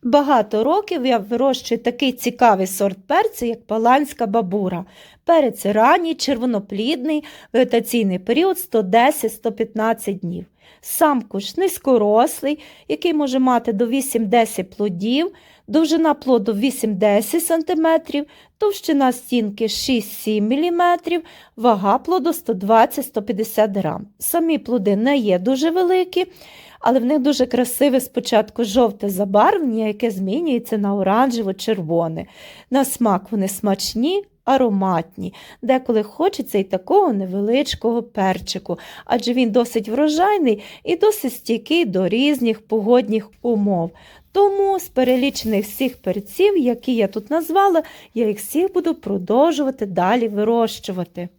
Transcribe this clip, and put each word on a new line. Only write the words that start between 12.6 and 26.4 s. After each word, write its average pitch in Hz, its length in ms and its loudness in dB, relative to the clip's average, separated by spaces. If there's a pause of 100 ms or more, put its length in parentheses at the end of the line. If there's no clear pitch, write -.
який 311 260 -2
може 277 240 0
мати 247 340 0
до 220 140 0
вісім-десять 226 840 0
плодів, 214 600 -2 (360)
довжина 311 460 2
плоду 233 380 0
вісім-десять 220 920 0
сантиметрів, 320 840 0 (320)
товщина 311 540 0
стінки 226 560 -2
шість-сім 214 800 -2
міліметрів, 349 760 0 (340)
вага 214 420 2
плоду 330 340 -2
сто 240 220 -4
двадцять-сто 226 680 2
п'ятдесят 208 540 -2
грам. 180 300 -4 (120)
Самі 330 400 0
плоди 202 380 0
не 254 200 2
є 208 220 2
дуже 262 320 0
великі, 359 560 0 (540)